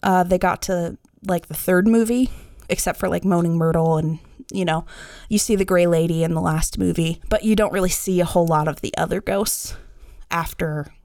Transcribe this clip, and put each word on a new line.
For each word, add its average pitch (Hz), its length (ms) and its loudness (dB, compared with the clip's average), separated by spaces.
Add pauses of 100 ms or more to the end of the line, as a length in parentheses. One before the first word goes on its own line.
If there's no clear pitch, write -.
uh, 185 220 4
they 180 160 2
got 185 240 -2
to, 175 340 -4 (280)
like, 180 220 -2
the 160 60 -12
third 185 340 2
movie, 233 420 4 (400)
except 180 300 -2
for, 190 100 -2
like, 175 160 -2
Moaning 170 320 2
Myrtle 165 400 2
and, 160 220 -2 (320)
you 190 140 -2
know, 160 200 -2 (440)
you 214 80 0
see 214 180 2
the 190 100 2
Grey 180 220 4
Lady 165 360 2
in 165 100 0
the 160 80 -2
last 160 360 0
movie, 170 520 0
but 214 140 2
you 214 120 4
don't 208 180 2
really 185 160 0
see 180 300 -2
a 175 60 4
whole 170 220 2
lot 156 200 2
of 147 140 -6
the - 160 -6
other 175 240 -2
ghosts - 540 -4 (540)
after 160 640 -6 (120)